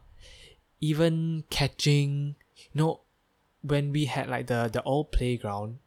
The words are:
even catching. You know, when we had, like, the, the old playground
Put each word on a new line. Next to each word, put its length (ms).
even 680
catching. 880
You 100
know, 180
when 300
we 140
had, 220
like, 180
the, 260
the 100
old 300
playground 760